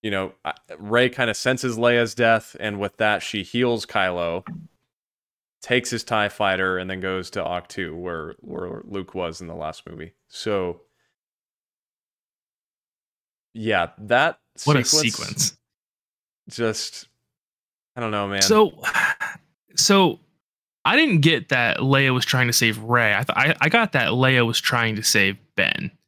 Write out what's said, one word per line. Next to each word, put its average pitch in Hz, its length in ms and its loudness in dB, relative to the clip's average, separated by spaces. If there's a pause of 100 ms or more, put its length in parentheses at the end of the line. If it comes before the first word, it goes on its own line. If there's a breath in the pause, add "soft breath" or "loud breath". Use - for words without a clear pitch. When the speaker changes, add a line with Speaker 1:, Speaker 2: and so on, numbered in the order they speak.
Speaker 1:
you 107 80 -4
know, 95 220 -4 (100)
I, 78 100 -6 (240)
Rey 113 320 0
kinda 123 240 -2
senses 127 440 -2
Leia's 120 360 2
death, 113 460 2
and 104 200 -6
with 101 180 -6
that, 107 260 0
she 101 200 -8
heals 120 420 -2
Kylo, 90 580 -2 (1200)
takes 123 280 -2
his 117 140 -6
tie 104 260 0
fighter, 95 480 0
and 92 120 -6
then 95 100 -8
goes 95 320 -4
to 95 120 -6
Ahch-To, 87 520 -6
where, 85 460 -8
where - 440 -10
Luke 98 300 -10
was 85 260 -6
in 87 60 -14
the 80 80 -12
last 78 340 -10
movie. 80 240 -16 (140)
So, 92 540 -6 (2750)
yeah, 107 360 0 (100)
that 120 400 2 (260)
Speaker 2:
What 147 120 4
a 120 60 2
Speaker 1:
sequence 143 320 0
Speaker 2:
sequence. - 420 -4 (920)
Speaker 1:
just, - 580 -6 (880)
I 123 60 -8
don't 110 100 -4
know, 101 160 -2
man. 98 140 -2
Speaker 2:
So, 214 400 2 (460 loud breath)
<sighs> - 480 -18
so 190 440 4 (680)
I 180 100 2
didn't 269 260 4
get 160 280 2
that 120 280 2
Leia 135 360 4
was 123 120 0
trying 127 220 2
to 117 60 0
save 110 260 2
Rey. 113 340 2
I 104 100 0
th-, - 120 -2
I, 139 260 2
I 151 80 2
got 226 240 2
that 127 160 2
Leia 127 360 4
was 113 160 -2
trying 113 340 0
to 107 80 -6
save 98 340 2 (180)
Ben. - 360 0 (160)